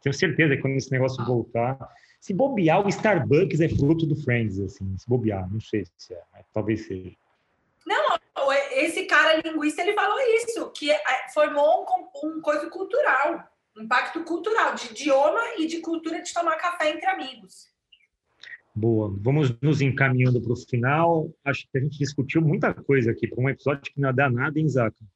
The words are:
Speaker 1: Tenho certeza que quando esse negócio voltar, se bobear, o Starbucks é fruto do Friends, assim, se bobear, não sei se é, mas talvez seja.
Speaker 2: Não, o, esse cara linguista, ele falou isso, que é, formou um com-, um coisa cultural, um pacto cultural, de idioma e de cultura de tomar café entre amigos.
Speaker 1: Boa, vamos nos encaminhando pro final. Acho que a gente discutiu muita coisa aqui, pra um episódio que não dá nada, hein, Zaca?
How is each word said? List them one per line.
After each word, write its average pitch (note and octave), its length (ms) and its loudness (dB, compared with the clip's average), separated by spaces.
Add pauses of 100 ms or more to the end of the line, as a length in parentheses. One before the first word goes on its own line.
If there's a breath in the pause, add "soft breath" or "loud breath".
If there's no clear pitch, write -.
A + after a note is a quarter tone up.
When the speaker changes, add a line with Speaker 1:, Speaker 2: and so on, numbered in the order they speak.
Speaker 1:
Tenho C#3 100 0
certeza C#3 420 2
que - 60 -2
quando C3+ 160 -2
esse C3 160 -4
negócio C3 320 0
voltar, A#2+ 540 -2 (420 loud breath)
se - 140 -8
bobear, G3+ 500 2
o G3 60 0
Starbucks D#3 720 2
é D#3+ 80 2
fruto D3+ 340 2
do D3+ 100 0
Friends, A2+ 460 -2
assim, F#2+ 380 -6
se - 100 -16
bobear, G#2+ 420 -2
não G#2+ 100 -6
sei G2+ 260 -4 (100)
se - 160 -20
é, F2 80 -14 (100)
mas - 220 -20
talvez G#2+ 340 -2
seja. F#2 300 -10 (680)
Speaker 2:
Não, A4+ 320 0 (280)
o, C4+ 60 2 (200)
esse D#4+ 340 -2
cara D#4+ 360 4
linguista, D#4 380 -4
ele G4+ 140 0
falou G#4 240 0 (180)
isso, - 360 -4
que D4 180 -4
é, D4+ 80 4 (340)
formou D4+ 500 4
um - 40 -8
com-, D#4+ 420 -4
um D#4+ 140 -8
coisa D4+ 260 0
cultural, E4 800 0 (300)
um A3 100 -12
pacto C4 360 0
cultural, F4 500 0
de - 160 -10
idioma D4 500 2 (160)
e D#4 100 -2
de E4 140 -4
cultura E4 420 -6
de - 120 -12
tomar E4+ 220 0
café E4+ 340 -2
entre D#4+ 160 -4
amigos. C4 680 -6 (1040 loud breath)
Speaker 1:
Boa, A2 320 2 (140)
vamos C3 400 2
nos D#3 180 2
encaminhando B2+ 600 2
pro A2+ 140 -2
final. D#3 760 0 (140)
Acho C#3 260 -2
que C3+ 80 -2
a - 20 2
gente D3 160 -2
discutiu C#3+ 460 0
muita F#3+ 320 2
coisa B2 380 2
aqui, - 160 -2
pra - 140 -6
um C3+ 60 2
episódio C#3 340 -2 (100)
que C#3+ 80 -6
não C3+ 120 2
dá C#3 160 4
nada, C3 300 0
hein, D#3 100 2
Zaca? A#2+ 280 0 (200)